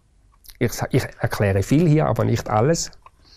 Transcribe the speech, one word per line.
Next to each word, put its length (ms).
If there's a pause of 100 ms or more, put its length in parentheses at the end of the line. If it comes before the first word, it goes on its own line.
(600)
ich 120
sa-, 200
ich 120 (160)
erkläre 440
viel 240
hier, 180
aber 200
nicht 240
alles. 420 (460)